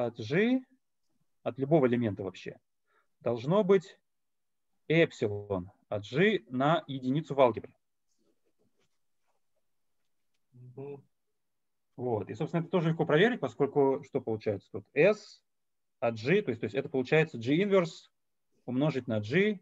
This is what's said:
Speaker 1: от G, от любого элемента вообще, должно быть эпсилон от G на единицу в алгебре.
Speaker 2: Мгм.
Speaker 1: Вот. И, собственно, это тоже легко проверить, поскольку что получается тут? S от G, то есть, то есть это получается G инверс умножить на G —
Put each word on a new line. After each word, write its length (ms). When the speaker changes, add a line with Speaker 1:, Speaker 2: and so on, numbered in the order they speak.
Speaker 1:
от 120
G, 440
от 160
любого 280
элемента 360
вообще, 360
должно 420
быть 360
эпсилон 840
от 220
G 380
на 380
единицу 480
в 60
алгебре. 340
Speaker 2:
Мгм. 500
Speaker 1:
Вот. 340
И, 40
собственно, 280
это 80
тоже 200
легко 160
проверить, 340
поскольку 640
что 160
получается 520
тут? 220
S 480
от 160
G, 260
то 80
есть, 100
то 40
есть 100
это 140
получается 500
G 240
инверс 480
умножить 400
на 140
G — 420